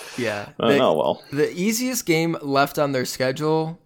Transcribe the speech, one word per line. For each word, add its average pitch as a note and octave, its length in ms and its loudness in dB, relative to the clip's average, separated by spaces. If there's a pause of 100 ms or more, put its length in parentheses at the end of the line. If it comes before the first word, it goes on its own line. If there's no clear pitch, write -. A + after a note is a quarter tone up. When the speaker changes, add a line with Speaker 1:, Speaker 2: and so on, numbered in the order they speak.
(180)
Speaker 1:
Yeah. G#2+ 300 -4 (120)
Speaker 2:
Uh, A2+ 80 2
Speaker 1:
The, C#3 120 6
Speaker 2:
oh, G#2 120 6
well. C#2 300 0 (100)
Speaker 1:
the D3 260 0
easiest A3+ 460 -2
game E3 380 2
left C#3 360 0
on C#3 140 0
their B2+ 140 -2
schedule D#3 800 -2